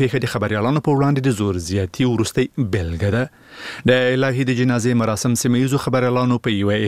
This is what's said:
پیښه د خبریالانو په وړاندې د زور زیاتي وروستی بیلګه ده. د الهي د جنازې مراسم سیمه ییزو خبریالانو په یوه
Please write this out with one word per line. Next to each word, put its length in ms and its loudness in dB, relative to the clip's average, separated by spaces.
پیښه 240 0
د 80 -6
خبریالانو 540 0
په 100 2
وړاندې 300 2
د 120 0
زور 300 -2
زیاتي 400 0
وروستی 380 0
بیلګه 580 -2
ده. 80 0
د 0 -
الهي 340 0
د 100 0
جنازې 440 2
مراسم 400 0
سیمه 200 2
ییزو 220 0
خبریالانو 640 0
په 100 0
یوه 300 0